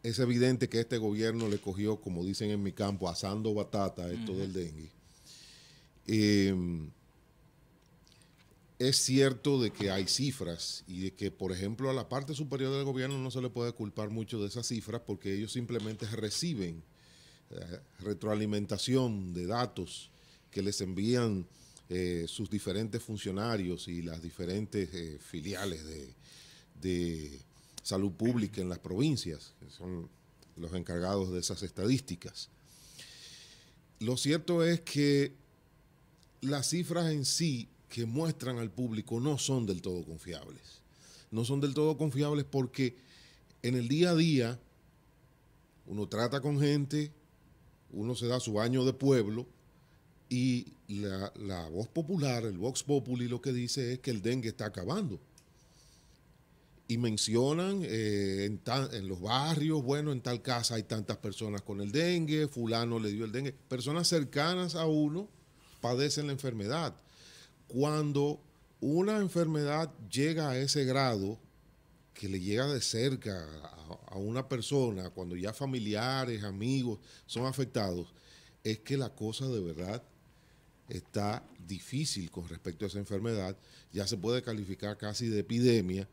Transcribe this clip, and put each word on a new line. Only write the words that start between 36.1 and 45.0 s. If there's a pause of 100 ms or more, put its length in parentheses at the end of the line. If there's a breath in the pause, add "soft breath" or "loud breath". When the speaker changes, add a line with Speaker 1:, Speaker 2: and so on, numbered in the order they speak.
Speaker 1:
las
cifras
en
sí (180)
que
muestran
al
público
no
son
del
todo
confiables. (500 loud breath)
No
son
del
todo
confiables
porque (680 loud breath)
en
el
día
a
día (1300)